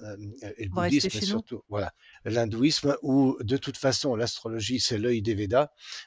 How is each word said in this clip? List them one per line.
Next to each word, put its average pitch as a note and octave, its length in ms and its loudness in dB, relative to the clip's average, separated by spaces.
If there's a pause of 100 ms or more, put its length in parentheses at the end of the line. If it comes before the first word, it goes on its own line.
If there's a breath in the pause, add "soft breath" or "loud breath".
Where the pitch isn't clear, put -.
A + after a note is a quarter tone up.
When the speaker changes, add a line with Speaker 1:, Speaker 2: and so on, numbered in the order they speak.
Speaker 1:
euh, G#2+ 120 -12 (420)
et A2+ 80 -8
le F#2+ 60 -8
Speaker 2:
On F2+ 40 -4
va F3+ 80 0
rester F3 140 4
Speaker 1:
bouddhisme, F#3+ 120 2
Speaker 2:
chez A2 120 -4
nous. G3+ 40 -2
Speaker 1:
surtout. G3+ 440 -4
Voilà. G#2 220 -4 (320 loud breath)
L'hindouisme, A#2 800 2
où, C3+ 400 4
de A#2+ 160 0
toute - 200 -6
façon, C3 380 2
l'astrologie, A2+ 640 -2
c'est G#2+ 200 0
l'œil A2+ 240 0
des A2+ 100 2
Védas, G#2+ 360 2 (380 loud breath)